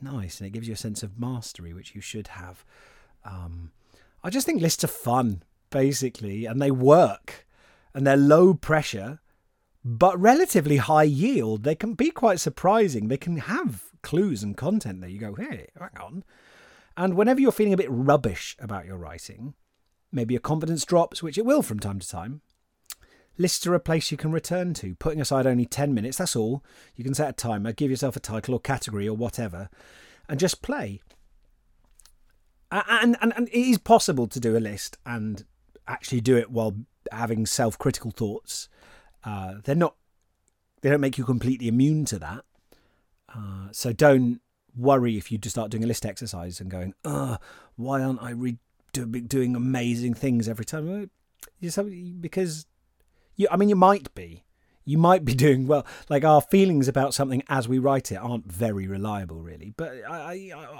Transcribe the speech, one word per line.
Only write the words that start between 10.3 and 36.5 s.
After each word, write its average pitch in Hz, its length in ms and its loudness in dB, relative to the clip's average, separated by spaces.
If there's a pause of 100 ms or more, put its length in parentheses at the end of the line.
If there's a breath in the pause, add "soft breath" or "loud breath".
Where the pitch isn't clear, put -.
high 151 260 6
yield. 143 600 2
They 151 120 0
can 214 180 -6
be 285 180 0
quite 196 300 2
surprising. 170 640 2
They 131 100 -2
can 170 200 -6
have 196 460 -6 (180)
clues 156 420 -2
and 101 140 -6
content 139 420 -4
that 90 120 -12
you 98 80 -12
go, 107 160 -10
"Hey, 220 340 -12 (100)
hang 180 100 -16 (120)
on." 180 220 -14 (760 soft breath)
And 180 160 0
whenever 233 260 4
you're 269 140 4
feeling 208 200 2
a 180 40 4
bit 170 140 -2
rubbish 131 680 0
about 101 260 -10
your 95 120 -12
writing, 85 560 -14 (580)
maybe 123 220 -2
your 120 80 -2
confidence 160 420 -2
drops, 170 400 2
which 156 140 -6
it 220 80 -2
will 277 160 4
from 107 180 -4
time 101 200 -6
to 90 80 -12
time, 107 340 -12 (960 soft breath)
lists - 280 0
are - 100 4
a 165 40 2
place 160 320 0
you 151 60 -4
can 156 160 -4
return 175 400 -2
to, 92 220 -8
putting 156 260 -4
aside 131 260 2
only 123 180 4
ten 143 280 -2
minutes, 117 240 -2
that's 180 180 -4
all. 120 300 -2 (300 soft breath)
You 120 100 -12
can 135 80 -2
set 147 160 0
a 123 40 -8
timer, 113 380 -4
give 135 200 -2
yourself 131 260 -2
a - 20 -8
title 110 360 -6
or 117 40 -4
category 107 480 -4
or 110 80 -4
whatever, 104 540 -8 (580 soft breath)
and 143 100 -4
just 175 240 -2
play. 117 380 -8 (1700)
A-, 196 180 0
and, 233 320 4
and, 226 160 2
and 240 120 -2
it - 40 -10
is 240 240 4
possible 160 500 4
to - 120 -10
do 117 180 2
a - 20 2
list 104 460 -8
and 107 400 -6 (420)
actually 131 320 -6
do 123 160 4
it 117 160 2